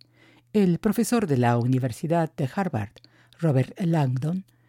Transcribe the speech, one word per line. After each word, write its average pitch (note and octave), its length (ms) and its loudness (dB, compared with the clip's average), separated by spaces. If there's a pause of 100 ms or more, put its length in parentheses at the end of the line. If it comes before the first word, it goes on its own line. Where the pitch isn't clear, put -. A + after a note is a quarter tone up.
(520)
el F#3 260 4
profesor A3 480 0
de C#3 120 2
la A#2+ 200 4
Universidad C3 760 -2
de B2+ 200 -4
Harvard, E3+ 380 -4 (460)
Robert C3+ 420 0
Langdon, D#3 640 -2 (240)